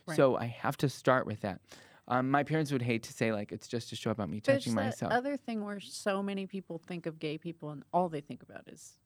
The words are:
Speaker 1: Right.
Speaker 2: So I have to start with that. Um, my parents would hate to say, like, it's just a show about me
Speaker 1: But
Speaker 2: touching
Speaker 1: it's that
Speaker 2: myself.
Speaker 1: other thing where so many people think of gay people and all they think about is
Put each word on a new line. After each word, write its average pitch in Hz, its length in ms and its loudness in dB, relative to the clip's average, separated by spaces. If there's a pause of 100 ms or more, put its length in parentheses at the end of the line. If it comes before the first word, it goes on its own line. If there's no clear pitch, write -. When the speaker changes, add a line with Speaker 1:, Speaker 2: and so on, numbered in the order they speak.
Speaker 1:
Right. 160 100 -4
Speaker 2:
So 135 200 8
I 117 100 0
have 120 320 -2
to 147 100 4
start 127 380 4
with 107 140 -4
that. 95 200 -4 (480)
Um, 127 220 2
my 143 120 6
parents 147 300 0
would 127 100 2
hate 117 220 2
to - 80 -14
say, 113 200 2
like, 104 200 -4
it's - 160 -10
just - 240 -6
a 113 40 -8
show 113 140 -2
about 104 200 -2
me 107 100 -4
Speaker 1:
But 277 140 4
Speaker 2:
touching 262 180 0
Speaker 1:
it's - 40 0
that 208 100 2
Speaker 2:
myself. - 260 -2
Speaker 1:
other 269 240 0
thing 226 280 -6
where 208 160 -8
so 202 420 -2
many 196 240 -4
people 180 320 -10
think 170 280 -10
of 160 120 -6
gay 156 200 -4
people 160 320 -10
and 143 120 -12 (100)
all 180 160 4
they 156 140 -4
think 127 200 -12
about - 260 -16
is - 380 -20